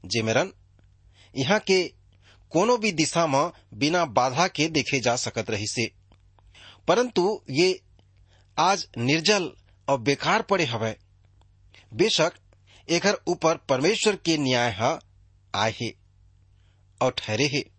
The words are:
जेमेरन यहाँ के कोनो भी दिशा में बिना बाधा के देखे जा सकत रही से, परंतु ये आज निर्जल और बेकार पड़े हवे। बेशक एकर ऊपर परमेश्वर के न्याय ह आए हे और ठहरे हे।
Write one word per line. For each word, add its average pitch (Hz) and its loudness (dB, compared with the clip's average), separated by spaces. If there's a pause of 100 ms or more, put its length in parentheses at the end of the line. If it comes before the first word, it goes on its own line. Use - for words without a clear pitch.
जेमेरन 113 0 (840)
यहाँ 160 0
के 185 0 (580)
कोनो 220 2
भी 214 -2
दिशा 160 0
में 147 0 (240)
बिना 156 0
बाधा 131 0
के 151 -2
देखे 143 -2
जा 117 0
सकत 110 -6
रही 107 -4
से, 113 -4 (960)
परंतु 202 2
ये 180 2 (800)
आज 185 2 (100)
निर्जल 160 0 (380)
और 135 2
बेकार 151 0
पड़े 190 0
हवे। 113 -4 (1000)
बेशक 175 2 (580)
एकर 185 2
ऊपर 165 0
परमेश्वर 185 0
के 160 -2
न्याय 123 0
ह 139 0 (560)
आए 104 0
हे 117 -8 (1040)
और 131 0
ठहरे 110 -2
हे। 139 -4